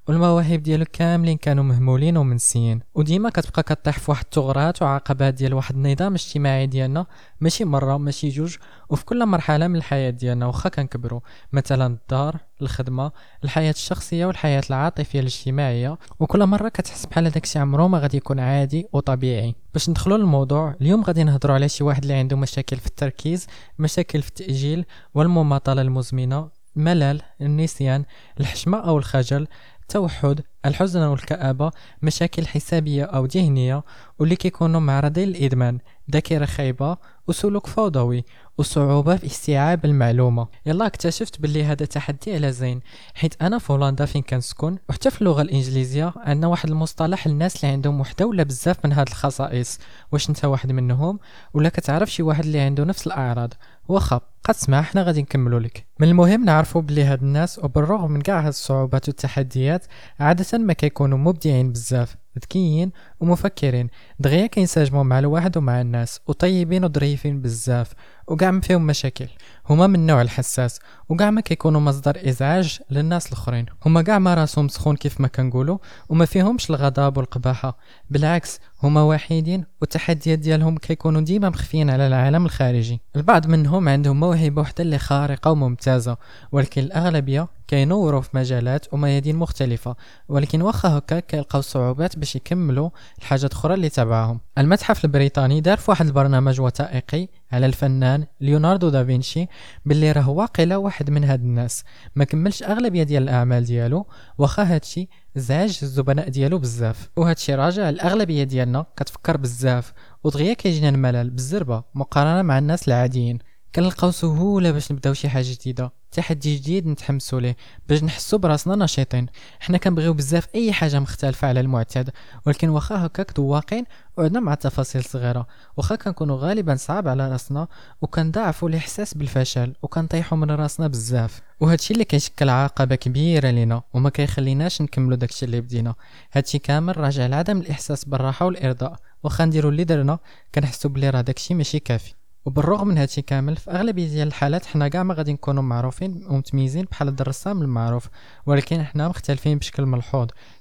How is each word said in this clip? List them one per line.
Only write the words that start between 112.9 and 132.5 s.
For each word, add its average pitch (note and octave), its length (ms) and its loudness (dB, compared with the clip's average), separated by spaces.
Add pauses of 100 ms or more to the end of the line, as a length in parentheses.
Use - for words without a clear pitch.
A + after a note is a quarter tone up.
كنلقاو F3+ 360 2
سهوله F3 600 2
باش D3 220 -2
نبداو C#3 220 -2
شي C#3+ 140 -4
حاجه B2+ 240 -2
جديده، B2 400 -6 (180)
تحدي D3+ 460 -2
جديد D#3+ 300 -2
نتحمسوا C3+ 540 -4
ليه B2 160 -2 (320)
باش D3+ 140 2
نحسوا E3 360 -2
براسنا F3+ 460 2
نشيطين. C3 420 0 (340)
حنا F3+ 180 0
كنبغيو E3 360 2
بزاف D3 400 0
اي A3+ 180 0
حاجه D3 280 0
مختلفه C#3 480 -2
على B2+ 120 2
المعتاد، B2+ 500 -2 (360)
ولكن D3+ 220 2
واخا E3 380 0
هكاك - 340 -6
ذواقين D3+ 440 -2 (320)
وعندنا F3 240 0
مع D#3+ 140 0
تفاصيل C3 500 -4
صغيره، A#2+ 420 -4 (300)
واخا - 200 -2
كنكونوا D#3 420 -4
غالبا E3 360 -2
صعاب E3 340 -4
على C3 240 -2
راسنا، C#3 360 -6 (340)
وكنضاعفوا E3 640 -2
الاحساس D#3+ 460 -6
بالفشل، C3 580 -2 (100)
وكنطيحوا E3 560 -2
من D3+ 120 0
راسنا D3+ 360 -2
بزاف، A#2 540 -2 (200)
وهادشي D#3+ 340 2
اللي A3+ 100 2
كيشكل - 440 0
عقبه C3+ 460 2